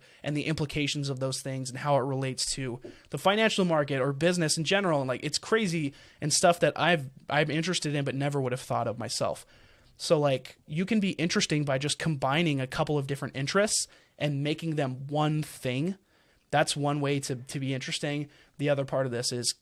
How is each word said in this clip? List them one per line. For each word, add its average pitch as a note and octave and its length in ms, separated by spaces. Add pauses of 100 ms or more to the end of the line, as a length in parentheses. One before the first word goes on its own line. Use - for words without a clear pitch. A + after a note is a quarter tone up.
(220)
and D3 140
the D3 80
implications D3 640
of C3 100
those C3 220
things C3 300
and B2+ 80
how C#3+ 180
it B2+ 80
relates C3 520
to C3 220 (300)
the D3+ 100
financial G#3 460
market C#3+ 380
or C#3+ 100
business D#3+ 460
in D#3+ 60
general. E3 360
And, C3 80
like, B2 160
it's D3+ 140
crazy E3+ 560 (260)
and D3+ 100
stuff F3 300
that - 180
I've, D#3 280 (240)
I'm D3+ 200
interested D#3+ 440
in C#3+ 100
but C3 100
never C#3+ 240
would B2+ 140
have B2+ 80
thought A#2 260
of A#2 120
myself. A2 480 (520)
So, D#3+ 220
like, C3+ 460
you D#3 180
can A3 160
be F#3+ 120
interesting D#3 520
by C3+ 140
just C#3+ 200
combining D3 600
a C3 60
couple D3+ 320
of C#3 80
different C#3 280
interests F#3 540 (300)
and C#3+ 260
making D#3 320
them C3+ 320
one D3+ 340
thing. C#3+ 520 (560)
That's D3+ 260
one C#3+ 240
way C#3+ 200
to, C#3 160
to C3 220
be C3+ 140
interesting. D3 560 (300)
The D3 100
other C#3 160
part C3+ 220
of B2 60
this A#2+ 200
is A#2+ 300